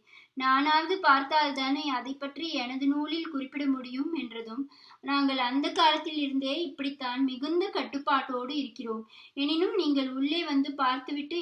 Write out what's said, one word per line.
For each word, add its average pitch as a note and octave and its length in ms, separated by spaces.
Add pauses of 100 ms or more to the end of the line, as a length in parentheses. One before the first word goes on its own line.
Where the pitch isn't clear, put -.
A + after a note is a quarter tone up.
(380)
நானாவது D4+ 640
பார்த்தால்தானே C#4+ 880
அதை B3+ 260
பற்றி C#4+ 380
எனது C4+ 360
நூலில் D4+ 420
குறிப்பிட C#4 360
முடியும் C4 480
என்றதும், A#3 500 (380)
"நாங்கள் C4+ 360
அந்த C4 340
காலத்தில் D#4 460
இருந்தே C#4 460
இப்படித்தான் C4+ 600
மிகுந்த D4 460
கட்டுப்பாட்டோடு C4 800
இருக்கிறோம். A3+ 520 (300)
எனினும் D#4+ 420
நீங்கள் C#4 380
உள்ளே D4 320
வந்து C#4+ 300
பார்த்துவிட்டு C#4+ 680